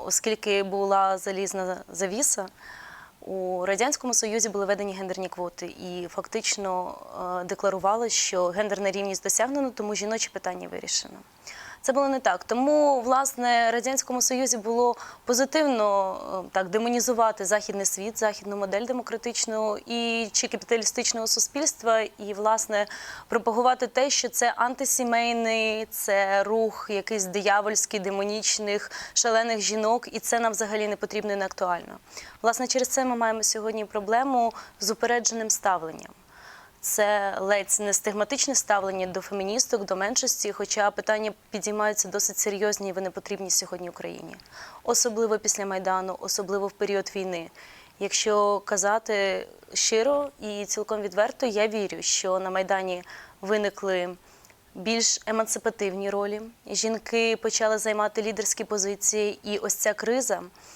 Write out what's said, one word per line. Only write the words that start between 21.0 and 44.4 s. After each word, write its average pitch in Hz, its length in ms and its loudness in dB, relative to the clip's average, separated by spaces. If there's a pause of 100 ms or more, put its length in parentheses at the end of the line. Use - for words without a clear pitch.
суспільства, 226 760 0
і, 208 360 -6
власне, 214 500 2 (420)
пропагувати 240 580 2
те, 262 240 2
що 254 180 0
це 240 280 2
антисімейний, 233 1300 2
це 196 580 2
рух 220 460 0
якийсь 202 340 0
диявольський, 202 760 2
демонічних, 202 880 -2 (240)
шалених 226 460 2
жінок, 214 520 0
і 220 80 -4
це 233 200 2
нам 226 120 2
взагалі 214 360 -2
не 208 80 -2
потрібно 208 360 -4
і 202 40 0
не 196 80 0
актуально. 180 540 -4 (440)
Власне, 233 240 2
через 254 220 2
це 269 160 2
ми 247 120 0
маємо 226 260 0
сьогодні 214 420 0
проблему 233 680 2 (280)
з 196 100 0
упередженим 226 600 0
ставленням. 170 640 -2 (680)
Це 202 600 2
ледь 196 400 0
не 202 120 0
стигматичне 214 640 0
ставлення 190 520 2
до 185 140 -4
феміністок, 202 640 -2
до 185 120 -2
меншості, 214 560 -2
хоча 202 380 0
питання 214 420 -2 (180)
підіймаються 208 580 -2
досить 202 300 -2
серйозні 202 500 0
і 190 40 -4
вони 185 180 -4
потрібні 190 400 -6
сьогодні 180 400 -2
Україні. 175 460 -12 (460)